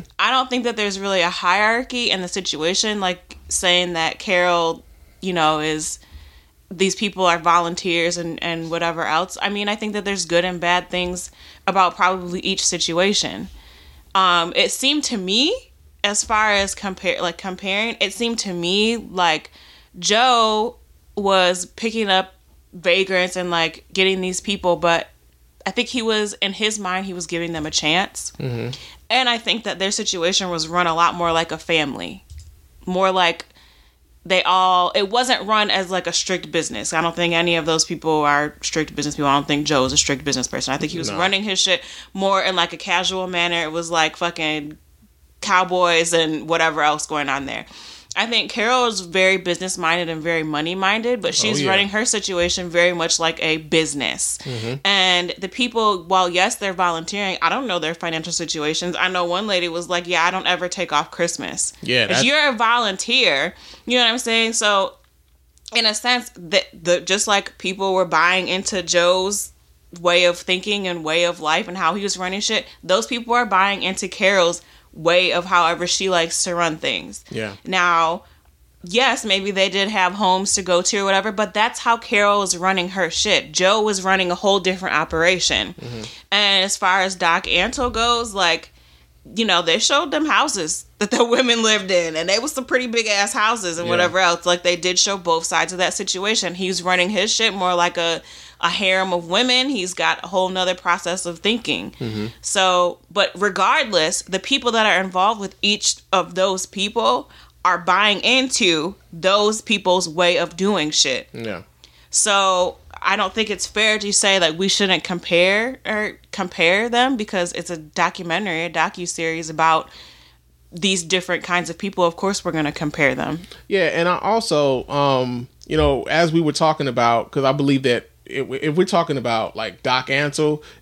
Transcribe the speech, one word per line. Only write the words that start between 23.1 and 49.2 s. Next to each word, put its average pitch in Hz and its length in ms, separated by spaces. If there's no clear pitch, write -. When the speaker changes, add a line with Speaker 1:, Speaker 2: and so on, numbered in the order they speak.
Speaker 1:
and, 180 120
like, 165 440
getting 190 260
these 185 220
people, 185 340
but 170 320
I 196 60
think 233 160
he 240 140
was, 214 400
in 196 100
his 214 280
mind, 190 260
he 190 80
was 175 140
giving 170 260
them 156 120
a 156 60
chance. - 680
Speaker 2:
Mm-hmm. 120 320
Speaker 1:
And 247 200
I 233 80
think 226 260
that 190 160
their 196 120
situation 190 580
was 160 180
run 175 180
a 165 80
lot 165 220
more 170 160
like 165 220
a 160 40
family. 151 680
More 185 280
like 175 320
they 185 180
all, 185 500
it 202 160
wasn't 240 380
run 214 240
as, 190 180
like, 180 160
a 170 60
strict 175 400
business. 147 400
I 165 80
don't 165 160
think 170 180
any 170 220
of 160 100
those 160 200
people 160 260
are 147 500
strict - 320
business 147 220
people. 147 140
I 135 60
don't 143 120
think 147 180
Joe 143 200
is 131 80
a 147 40
strict 143 280
business 127 240
person. 127 240
I 143 40
think 156 140
he 175 60
was 151 120
Speaker 2:
No. 98 80
Speaker 1:
running 190 260
his 196 180
shit 180 200
more 196 300
in, 190 140
like, 175 160
a 165 40
casual 185 500
manner. 175 360
It 156 80
was, 165 180
like, 160 280
fucking 156 600
cowboys 175 720
and 160 360
whatever 160 320
else 151 240
going 147 240
on 135 160
there. 113 200
I 202 100
think 226 240
Carol 240 380
is 208 140
very 185 360